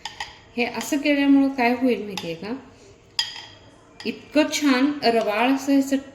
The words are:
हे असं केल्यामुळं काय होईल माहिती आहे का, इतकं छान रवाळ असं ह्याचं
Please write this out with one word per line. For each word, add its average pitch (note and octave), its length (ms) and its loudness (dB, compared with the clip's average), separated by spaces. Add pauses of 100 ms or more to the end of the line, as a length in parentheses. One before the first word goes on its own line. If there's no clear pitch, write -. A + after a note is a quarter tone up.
(580)
हे A#3+ 80 0
असं A#3 320 -4
केल्यामुळं C#4 520 4
काय B3 240 2
होईल B3 300 0
माहिती G3 240 -10
आहे E3 80 -8
का, F#3+ 180 -10 (1500)
इतकं - 380 0 (100)
छान C#4+ 500 0
रवाळ A3+ 480 2
असं C#4 200 -2
ह्याचं C4+ 240 2 (200)